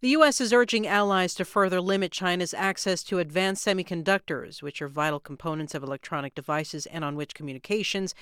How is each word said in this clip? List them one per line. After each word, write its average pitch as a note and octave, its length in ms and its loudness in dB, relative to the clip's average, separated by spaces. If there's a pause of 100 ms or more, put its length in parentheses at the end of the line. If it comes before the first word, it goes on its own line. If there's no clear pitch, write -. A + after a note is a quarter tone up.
The B3+ 100 4
U D#4 120 8
S C#4+ 160 6
is A#3 140 2
urging A#3 340 4
allies G3 460 2
to F#3+ 100 -4
further F#3 380 2
limit F#3+ 320 0
China's F3+ 400 0
access F#3+ 500 -2
to F#3+ 160 -2
advanced F#3 480 0
semiconductors, F3+ 920 -2
which D3 200 -8
are D3 60 -6
vital D3+ 320 0
components D#3 560 -8
of C#3 80 -6
electronic C#3 520 -8
devices D3+ 500 -6
and E3 180 -8
on D3 140 -4
which D3 180 -8
communications, F#3 880 -4